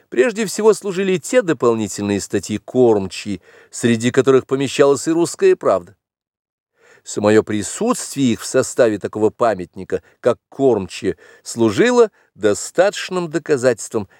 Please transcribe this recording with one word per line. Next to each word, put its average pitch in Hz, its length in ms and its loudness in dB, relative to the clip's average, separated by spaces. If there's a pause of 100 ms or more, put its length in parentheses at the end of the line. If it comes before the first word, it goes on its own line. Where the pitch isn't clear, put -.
прежде 220 360 0
всего 208 280 2
служили 185 440 -2
те 254 240 0
дополнительные 110 800 -2
статьи 104 360 -6
кормчей, 104 840 0 (300)
среди 117 400 0
которых 131 340 4
помещалась 139 640 0
и 160 40 -2
«Русская 170 440 2
правда». 95 400 -2 (1080)
Самое 107 400 2
присутствие 127 880 -4
их - 80 -6
в - 40 -14
составе 120 520 0
такого 107 320 -2
памятника, 92 720 -4 (200)
как - 180 0 (100)
кормчие, 101 680 -2 (260)
служило 196 680 2 (220)
достаточным 175 960 -2
доказательством 127 800 -2 (100)